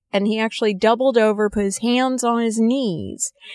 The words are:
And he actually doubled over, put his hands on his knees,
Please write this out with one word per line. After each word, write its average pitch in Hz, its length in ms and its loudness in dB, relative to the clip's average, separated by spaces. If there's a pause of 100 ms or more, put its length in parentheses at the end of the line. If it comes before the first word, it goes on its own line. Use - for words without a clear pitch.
(160)
And 202 120 0
he 214 120 0
actually 220 360 -2
doubled 233 420 2
over, 214 320 2
put 208 140 -2
his 196 160 -2
hands 247 440 0
on 233 200 0
his 226 160 0
knees, 220 760 -2 (220)